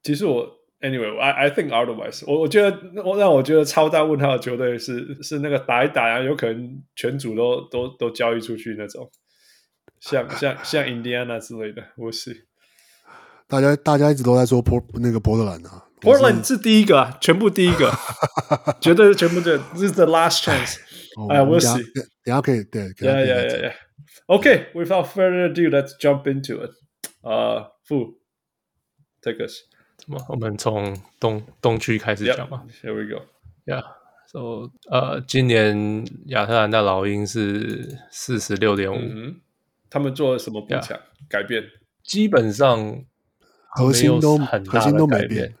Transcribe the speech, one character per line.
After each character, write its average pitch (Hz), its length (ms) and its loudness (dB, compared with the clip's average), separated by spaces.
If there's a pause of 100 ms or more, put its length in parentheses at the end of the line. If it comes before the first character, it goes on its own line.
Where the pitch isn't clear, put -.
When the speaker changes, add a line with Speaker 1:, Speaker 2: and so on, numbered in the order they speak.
Speaker 1:
其 147 140 -4
实 196 100 -6
我， 120 240 -2 (320)
anyway，I，I 131 680 -2
think - 180 -4
otherwise。 113 560 -4
我， 151 160 0
我 156 60 0
觉 175 120 2
得， 202 440 -2
我， 185 140 -2
让 196 140 4
我 131 120 4
觉 147 120 0
得 156 80 6
超 156 240 2
大 156 160 2
问 156 160 0
号 139 160 2
的 120 40 -4
球 123 180 -6
队 123 220 -2
是， 131 420 -10
是 147 180 -8
那 147 100 -6
个 135 100 0
打 123 260 0
一 - 40 -2
打， 117 180 0
然 117 120 0
后 131 60 -4
有 135 100 -2
可 117 120 -4
能 123 340 -10 (140)
全 131 240 -6
组 117 160 -8
都， 123 340 0
都， 123 180 -6 (100)
都 120 120 -4
交 117 260 -2
易 113 60 -4
出 110 160 -8
去 110 200 -10
那 107 100 -12
种， 127 220 -16 (920)
像， 123 320 -4
像， - 320 -4
像 147 200 -2
Indiana 120 560 -6
之 120 160 -16
类 107 160 -10
的， 107 120 -18 (140)
we'll 113 140 -10
see。 120 240 -12 (1120)
Speaker 2:
大 135 140 2
家， 143 140 6
大 147 220 2
家 147 120 6
一 147 60 4
直 131 80 -4
都 123 120 6
在 127 100 6
说 120 160 2
波-， 120 200 2 (180)
那 120 120 0
个 113 80 0
波 107 180 2
特 113 60 2
兰 85 220 -6
啊， - 200 -20 (140)
Speaker 1:
Portland 254 480 6
是 262 100 0
第 220 220 4
一 208 60 6
个 160 140 6
啊， 123 200 -2
全 165 180 4
部 208 120 2
第 185 160 2
一 180 80 4
个， 127 180 2 (440)
Speaker 2:
<laughs> - 440 -2
Speaker 1:
绝 170 160 4
对 214 120 8
是 202 80 8
全 170 140 2
部 175 120 0
第 170 80 -2
-，this 165 420 -2
is - 20 -8
the 180 120 6
last 160 360 2
chance。 139 360 -2 (400)
Speaker 2:
哦， 107 120 -8
Speaker 1:
哎， 143 120 6
Speaker 2:
我 135 40 6
们 165 140 4
等 - 20 4
下， 117 120 4
Speaker 1:
we'll 120 80 0
see。 113 120 -14 (300)
Speaker 2:
等 120 100 -2
下 139 80 2
可 135 140 2
以， 107 80 -4
对， 98 300 -8
等 131 160 -2
下 135 40 2
可 135 100 2
以 131 40 2
再 127 80 2
讲。 - 0 -
Speaker 1:
Yeah, - 0 -
yeah, 123 120 0
yeah, 123 220 -4
yeah. - 680 -4
Okay, 208 340 4
without 170 320 -2
further 180 460 0
ado, 165 180 2
let's 139 300 0
jump 139 240 2
into 135 420 -6
it. - 60 -16 (500)
呃， 113 520 -4 (120)
Fu, 139 300 -4 (1040)
take 110 240 -8
us. - 140 -18 (380)
Speaker 3:
怎 - 120 -20
么， 139 200 -12
我 143 80 -8
们 110 200 -6
从 101 400 -4 (220)
东， 110 240 -2 (180)
东 113 160 2
区 110 220 -2
开 107 160 -4
始 104 100 -8
讲 131 240 -2
吗？ 127 140 -14 (180)
Speaker 1:
Yep, 127 60 -14
here 107 80 -8
we 107 180 -10
go. - 120 -12 (400)
Speaker 3:
Yeah, 131 180 -8 (480)
so, 117 400 -12 (180)
呃， 135 380 -2
今 131 180 2
年 107 600 2 (200)
亚 110 180 -2
特 117 100 0
兰 107 160 2
大 110 100 4
老 98 240 0
鹰 104 220 -2
是 110 720 -6 (100)
四 120 300 -6
十 104 160 -6
六 101 220 0
点 95 140 -4
五。 98 40 -6
Speaker 1:
嗯 - 180 -8
哼， 123 280 -16 (480)
他 143 100 -6
们 135 160 -4
做 139 160 0
了 123 80 -2
什 - 100 -10
么 107 120 -10
补 - 140 -20
强， - 220 -10
Speaker 3:
Yeah. - 40 -18 (280)
Speaker 1:
改 202 140 -4
变？ 113 200 -6 (380)
Speaker 3:
基 214 260 0
本 120 240 2
上 113 520 0 (720)
Speaker 2:
核 127 180 4
心 123 260 4
都， 151 180 4
Speaker 3:
没 143 60 0
有 131 60 -4
很 104 140 -4
大 95 100 -10
的 120 60 2
改 - 0 -
变。 - 20 2
Speaker 2:
核 127 80 2
心 151 80 2
都 156 100 6
没 - 200 0
变。 120 320 -6